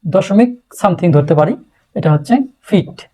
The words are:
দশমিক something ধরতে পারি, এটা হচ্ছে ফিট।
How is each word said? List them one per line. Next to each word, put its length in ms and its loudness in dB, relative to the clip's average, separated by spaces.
দশমিক 520 0
something 300 0
ধরতে 220 2
পারি, 220 0
এটা 180 0
হচ্ছে 240 0
ফিট। 520 -4